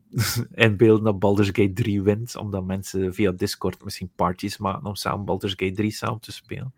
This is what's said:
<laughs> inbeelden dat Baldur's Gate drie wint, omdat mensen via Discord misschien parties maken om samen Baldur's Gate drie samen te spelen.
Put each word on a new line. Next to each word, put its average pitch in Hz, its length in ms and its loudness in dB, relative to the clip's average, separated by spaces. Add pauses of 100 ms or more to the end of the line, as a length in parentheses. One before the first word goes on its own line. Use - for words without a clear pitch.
(340)
<laughs> 117 340 2
inbeelden 110 360 6
dat 104 160 2
Baldur's 101 280 4
Gate 98 260 2
drie 101 280 0
wint, 107 340 0
omdat 101 300 -6
mensen 95 480 -4
via 98 180 2
Discord 92 520 -4
misschien - 320 -10
parties 92 420 -2
maken 98 280 -4
om 101 100 -6
samen 101 300 -4
Baldur's 95 320 -2
Gate 95 160 -2
drie 104 180 0
samen 113 280 -6
te - 120 -18
spelen. - 460 -12